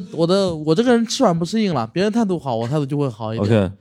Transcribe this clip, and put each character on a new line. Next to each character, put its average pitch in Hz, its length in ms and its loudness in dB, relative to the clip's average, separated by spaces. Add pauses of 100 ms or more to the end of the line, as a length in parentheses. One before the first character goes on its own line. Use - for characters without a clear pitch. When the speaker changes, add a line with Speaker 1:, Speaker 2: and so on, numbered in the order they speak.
(120)
Speaker 1:
我 165 140 0
的， 185 280 0
我 156 200 0
这 214 80 2
个 254 80 2
人 233 160 4
吃 - 160 -4
软 175 160 4
不 175 60 -2
吃 220 180 -2
硬 185 120 0
了， 113 140 -2
别 170 140 -2
人 214 80 2
态 233 140 0
度 180 140 -2
好， 123 180 -4
我 117 100 -2
态 143 100 -2
度 143 100 0
就 143 100 -4
会 143 120 0
好 110 260 -6
一 113 40 -4
点。 104 280 4
Speaker 2:
OK。 92 140 -8